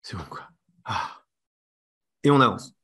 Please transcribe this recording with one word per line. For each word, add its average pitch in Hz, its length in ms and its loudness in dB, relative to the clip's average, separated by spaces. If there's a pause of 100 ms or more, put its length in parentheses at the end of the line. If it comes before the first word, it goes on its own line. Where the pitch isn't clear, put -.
c'est - 140 -14
bon, 80 120 -12
quoi. - 200 -16 (360)
Ah. - 380 -8 (1000)
Et 143 80 6
on 139 80 6
avance. 107 440 0